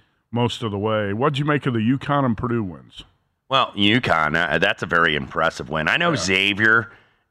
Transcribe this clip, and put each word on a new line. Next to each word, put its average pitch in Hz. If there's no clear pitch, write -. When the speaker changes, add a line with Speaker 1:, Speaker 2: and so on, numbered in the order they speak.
Speaker 1:
most 120
of 110
the 101
way. 107
What'd 135
you 147
make 143
of 135
the 117
UConn 135
and 113
Purdue 120
wins? 69
Speaker 2:
Well, 131
UConn, 92
uh, 82
that's 98
a -
very 82
impressive 76
win. 78
I 107
know 175
Speaker 1:
Yeah. 151
Speaker 2:
Xavier 104